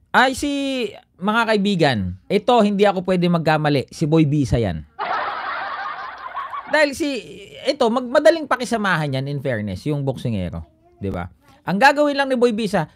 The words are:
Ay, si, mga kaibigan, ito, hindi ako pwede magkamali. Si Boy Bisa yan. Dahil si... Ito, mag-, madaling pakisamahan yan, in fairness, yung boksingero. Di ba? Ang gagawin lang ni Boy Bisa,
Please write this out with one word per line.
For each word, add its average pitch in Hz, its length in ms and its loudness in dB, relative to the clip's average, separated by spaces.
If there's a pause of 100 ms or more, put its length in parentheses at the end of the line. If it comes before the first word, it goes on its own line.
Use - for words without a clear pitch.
(160)
Ay, 254 220 4
si, 285 140 -2 (680)
mga 214 220 0 (100)
kaibigan, 185 460 2 (340)
ito, 208 320 2
hindi 202 240 4
ako 185 160 0
pwede 180 240 0
magkamali. 151 640 2
Si - 160 -2
Boy 160 160 6
Bisa 143 320 0
yan. 87 320 -2 (1800)
Dahil 294 240 2
si... 294 140 -4 (580)
Ito, 277 240 0
mag-, 254 160 -2
madaling 302 400 4
pakisamahan 196 680 0
yan, 135 100 -4
in 143 160 -6
fairness, 107 460 -4
yung 143 180 -2
boksingero. 92 560 -4 (380)
Di 95 100 -4
ba? 90 160 -6 (380)
Ang 190 160 -2
gagawin 285 320 6
lang 269 160 0
ni 262 80 0
Boy 240 160 4
Bisa, 202 320 -2 (100)